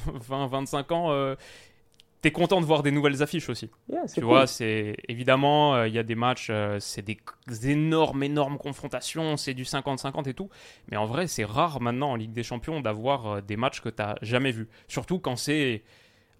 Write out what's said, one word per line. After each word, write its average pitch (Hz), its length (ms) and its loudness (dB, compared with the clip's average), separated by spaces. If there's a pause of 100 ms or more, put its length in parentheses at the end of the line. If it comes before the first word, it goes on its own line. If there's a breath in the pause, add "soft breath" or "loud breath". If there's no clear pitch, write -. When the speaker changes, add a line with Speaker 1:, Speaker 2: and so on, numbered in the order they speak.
Speaker 1:
<laughs> 117 200 -8
vingt, 135 200 -2
vingt-cinq 135 440 -4
ans, 170 200 2
euh, 139 240 0 (840 loud breath)
t'es 156 100 6
content 175 280 4
de 165 60 2
voir 147 180 4
des 143 80 4
nouvelles 143 320 4
affiches 151 240 -2
aussi. 113 220 -8 (180)
Speaker 2:
Yeah, 320 180 -4
c'est - 100 -10
Speaker 1:
Tu 165 60 -2
Speaker 2:
cool. 117 80 4
Speaker 1:
vois, 131 180 10
c'est, 110 500 -2 (100)
évidemment, 139 680 4
euh, 113 120 4
il 110 60 -2
y 113 60 0
a 113 40 0
des 113 120 -4
matchs, 120 340 0
euh, 104 300 0
c'est - 220 -8
des 101 160 -6 (320)
c-, 120 220 -2
énormes, 151 520 4
énormes 143 340 0
confrontations, 147 800 -4
c'est 139 160 -6
du 127 100 -8
cinquante 135 360 -4
cinquante 135 280 -6
et 131 60 -4
tout. 196 160 -10 (420 loud breath)
Mais 107 60 -4
en 107 80 0
vrai, 139 220 -2
c'est 113 180 -4
rare 139 340 0
maintenant 123 320 -2
en 123 40 -2
Ligue 110 180 -6
des 117 100 -4
Champions 139 380 -6
d'avoir, 117 460 -2
euh, 104 140 -4
des 101 140 -6
matchs 123 240 -2
que - 100 -8
t'as 104 320 -4
jamais 127 300 0
vus. 113 160 -6 (220 soft breath)
Surtout 170 300 -4
quand 127 180 -4
c'est 139 460 0 (560 soft breath)